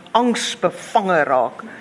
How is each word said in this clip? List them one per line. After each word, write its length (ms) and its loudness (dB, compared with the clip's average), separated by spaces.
angsbevange 1120 0
raak 380 0